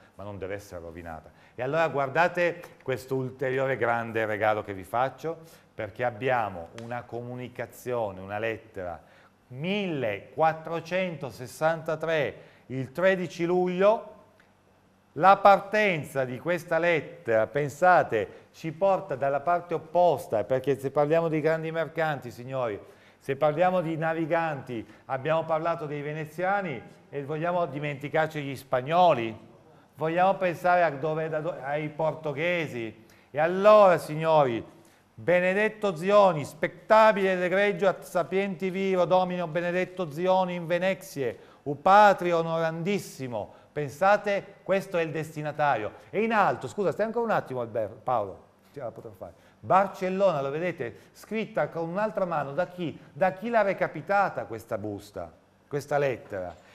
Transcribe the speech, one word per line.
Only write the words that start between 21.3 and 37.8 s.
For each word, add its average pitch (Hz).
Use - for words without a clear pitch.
grandi 160
mercanti, 156
signori, 120
se -
parliamo 170
di 160
naviganti, 160
abbiamo 151
parlato 160
dei 147
veneziani 156
e 139
vogliamo 170
dimenticarci 147
gli 139
spagnoli? 131
Vogliamo 175
pensare 180
a 160
dove, 156
da 156
do-, 151
ai 147
portoghesi? 151
E 135
allora, 190
signori, 151
Benedetto 185
Zioni, 185
spettabile 202
ed 180
egregio 185